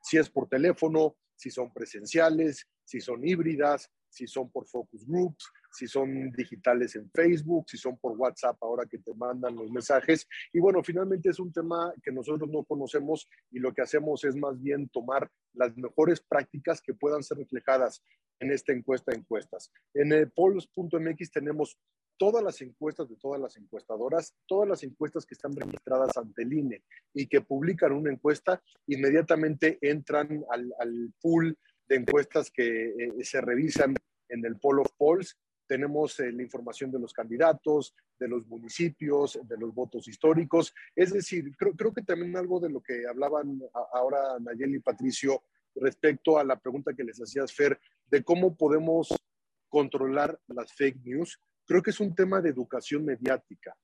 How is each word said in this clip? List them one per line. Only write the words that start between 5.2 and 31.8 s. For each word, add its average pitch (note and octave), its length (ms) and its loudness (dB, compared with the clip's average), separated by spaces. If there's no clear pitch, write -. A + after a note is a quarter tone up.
si B2 160 -12
son C3+ 420 -2
digitales B2 640 0
en G#2+ 160 -12
Facebook, E3 580 2
si - 80 -14
son B2+ 220 -6
por A2+ 180 -6
WhatsApp B2 440 0
ahora A#2 260 -4
que A2 120 -14
te G#2+ 140 -16
mandan B2 440 -6
los A2+ 160 -10
mensajes. C3+ 560 2
Y E3+ 80 4
bueno, F#3 240 6
finalmente F#3 460 0
es E3 100 -2
un F3+ 120 -8
tema E3+ 480 -4
que C#3 120 -6
nosotros D3 360 -4
no D3+ 140 -2
conocemos D3 680 -4
y B2 80 -10
lo B2+ 160 -2
que C3 80 -2
hacemos D3 400 0
es C#3 140 0
más C3+ 260 -4
bien C#3+ 260 -4
tomar C3 400 -2
las B2 240 0
mejores D#3 440 4
prácticas D3 600 -2
que B2+ 140 -8
puedan D3 300 -2
ser C#3+ 140 -6
reflejadas C3 680 0
en C3+ 140 -2
esta C#3 200 0
encuesta B2+ 380 -2
de A#2 80 -2
encuestas. - 540 -8
En C#3+ 200 2
el D3+ 180 4
polls F#3 380 4
punto E3+ 300 -4
M D#3+ 120 -2
X D#3+ 220 -10
tenemos D3+ 440 -4
todas G#3+ 280 2
las E3+ 180 -6
encuestas D3 460 -8
de A2+ 80 -20
todas C#3 240 -6
las C3 160 -8
encuestadoras, A2 760 -6
todas G3+ 220 2
las E3 160 -2
encuestas D3+ 420 -6
que - 80 -18
están C#3 220 -8
registradas C3 600 -2
ante A#2 280 -6
el B2+ 80 -4
I D3+ 80 0
N B2 160 -4
E - 60 -20
y C#3 120 -4
que C#3 140 4
publican D#3+ 500 0
una C#3+ 220 0
encuesta, D3+ 500 0
inmediatamente D#3 960 2
entran D3 680 0
al, A#2+ 280 -4
al A#2 420 -6
pool E3 380 2